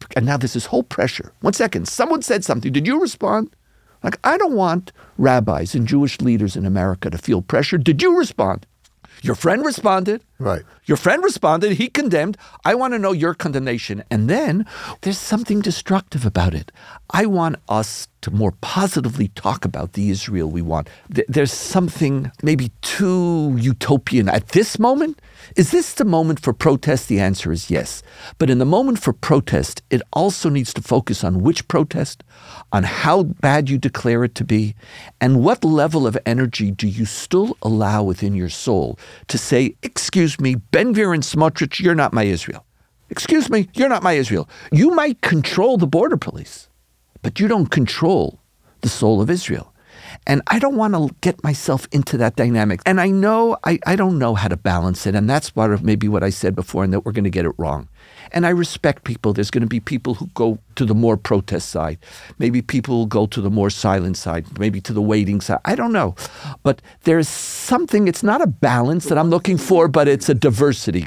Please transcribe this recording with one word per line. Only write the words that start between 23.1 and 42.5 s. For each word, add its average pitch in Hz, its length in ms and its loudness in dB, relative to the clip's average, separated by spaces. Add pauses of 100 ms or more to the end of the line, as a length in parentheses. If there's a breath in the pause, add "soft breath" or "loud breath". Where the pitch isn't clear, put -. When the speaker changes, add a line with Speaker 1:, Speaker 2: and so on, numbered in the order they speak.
Speaker 1:
utopian 123 680 0
at - 200 -2
this 214 320 0
moment. 285 400 0 (340 loud breath)
Is 165 160 4
this 339 240 0
the 262 100 0
moment 165 360 2
for 127 120 0
protest? 143 540 0
The 101 140 0
answer 92 320 -2
is 85 180 -6
yes. - 320 -4 (360 loud breath)
But 156 120 2
in 123 80 4
the 127 60 2
moment 226 340 2
for - 140 0
protest, - 800 0
it 123 120 2 (100)
also 185 360 0
needs 139 260 0
to 110 80 -6
focus 113 400 0
on 92 200 0
which 156 260 0
protest, - 560 -2 (480 loud breath)
on 98 100 2
how 151 400 2
bad 143 480 0
you 135 80 2
declare 120 460 0
it 120 120 -4
to - 80 -4
be, 107 300 0 (460 loud breath)
and 127 240 4
what 214 200 2
level 156 440 2
of 110 180 -2
energy 117 460 0
do 104 160 -2
you 107 180 -2
still 202 560 -2
allow 107 400 0
within 101 320 -2
your 90 140 -2
soul 82 500 -2 (300 loud breath)
to - 100 -2
say, 127 440 0
"Excuse - 580 -2
me, 131 140 0
Ben 190 400 0
Gvir 202 180 2
and 156 120 0
Smotrich, 156 560 0
you're 180 140 2
not 147 200 0
my 113 80 0
Israel. 95 420 -4 (460)